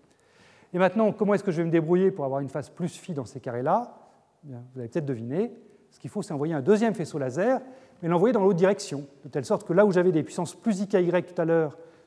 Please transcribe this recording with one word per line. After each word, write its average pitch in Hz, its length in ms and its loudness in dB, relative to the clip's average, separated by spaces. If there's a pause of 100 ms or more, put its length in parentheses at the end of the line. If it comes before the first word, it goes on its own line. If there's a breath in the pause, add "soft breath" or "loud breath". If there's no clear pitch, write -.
(720 soft breath)
Et 175 60 -2
maintenant, 190 340 4
comment 208 200 2
est-ce 196 100 0
que 196 80 -2
je 160 100 -2
vais 170 40 0
me 165 60 -2
débrouiller 180 400 2
pour 151 140 -6
avoir 135 160 -4
une 135 80 -8
phase 147 200 -10
plus - 280 -8
phi - 160 -12
dans 139 120 -6
ces 123 140 -14
carrés-là ? 151 560 -2 (480 soft breath)
Bien, 127 200 -16 (100)
vous 131 60 -14
avez 117 100 -10
peut-être 156 160 -4
deviné. 139 480 -4 (380 soft breath)
Ce - 80 -20
qu'il - 100 -12
faut, 202 140 -8
c'est 175 100 -8
envoyer 151 220 -4
un 143 60 -2
deuxième 208 340 2
faisceau 156 240 -8
laser, 170 420 -2 (400 loud breath)
mais 170 80 -4
l'envoyer 180 240 4
dans 208 80 2
l'autre 190 160 4
direction, 175 480 0 (180)
de 143 60 -16
telle 131 160 -4
sorte - 220 -2
que 175 60 -2
là 196 120 8
où 202 60 4
j'avais 175 200 4
des 160 120 2
puissances 165 320 -6
plus 202 260 -2
I 196 60 -4
K 214 80 -2
Y 180 380 2
tout - 60 -6
à 165 60 0
l'heure, 160 320 0 (300 loud breath)